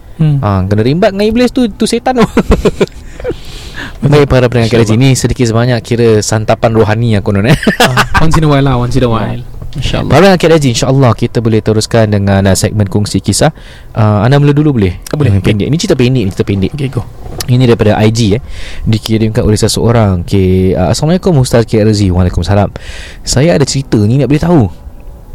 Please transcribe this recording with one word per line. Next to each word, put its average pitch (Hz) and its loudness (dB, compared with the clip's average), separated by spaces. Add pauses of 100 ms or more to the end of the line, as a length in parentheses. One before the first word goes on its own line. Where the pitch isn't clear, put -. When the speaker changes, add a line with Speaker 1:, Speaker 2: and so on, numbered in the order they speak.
(140)
Speaker 1:
Hmm. 147 0
Speaker 2:
Ha, 101 0
kena 101 0
rimbat 165 2
dengan 196 -2
iblis 240 2
tu, 254 0
tu 214 -4
syaitan 233 -2
tu. 233 2
<laughs> - -2 (1700)
Baik, 139 2
para 127 2
pendengar 117 0
Speaker 1:
Insya 117 0
Speaker 2:
kali 113 4
Speaker 1:
Allah. 110 0
Speaker 2:
ini 135 4
sedikit 123 0
sebanyak 117 0
kira 113 2
santapan 110 0
rohani 113 2
yang 95 -2
konon, 101 0
eh. 135 4 (160)
<laughs> - -4
Speaker 1:
Ah, 196 0
once 185 4
in 160 2
a 151 2
while 139 2
lah, 135 0
once 120 -2
in 127 2
a 120 2
while. 113 -2
Speaker 2:
Hmm. 120 -12 (220)
Speaker 1:
InsyaAllah. - -4
Speaker 2:
Para 139 4 (100)
pendengar 180 2
kali 165 2
ini, 147 2
insyaAllah 127 2
kita - -4
boleh 110 0
teruskan 110 0
dengan, 98 0
uh, 95 2
segmen 104 0
kongsi 104 -2
kisah. 131 0 (400)
Uh, 107 2
anda 131 4
mula 143 4
dulu 147 0
boleh? 95 0
Speaker 1:
Boleh. 143 0
Speaker 2:
Yang 98 2
pendek. 101 0
Ini 127 0
cerita 185 -2
pendek 127 2
ni, 104 0
cerita - -4
pendek. 98 -2
Speaker 1:
Okey, 139 -6
go. - -6 (440)
Speaker 2:
Ini 123 2
daripada 107 2
I 110 2
G, 110 0
eh. 123 -6 (420)
Dikirimkan 110 -2
oleh 104 2
seseorang. 107 0
Okey, 92 2
uh, 87 0
"Assalamualaikum 175 0
Ustaz 123 2
K. 113 0
Razi." 104 2
Waalaikumsalam. 90 0 (500)
"Saya 170 0
ada 151 2
cerita 135 -2
ni 107 2
nak 139 0
beritahu. 151 2 (680)